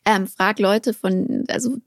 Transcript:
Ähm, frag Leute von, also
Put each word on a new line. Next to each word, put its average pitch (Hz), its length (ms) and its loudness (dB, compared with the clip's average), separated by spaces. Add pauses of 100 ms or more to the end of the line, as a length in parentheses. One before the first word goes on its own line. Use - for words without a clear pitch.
Ähm, 196 220 2
frag 196 320 0
Leute 214 360 2
von, - 540 -2
also 254 280 -4 (100)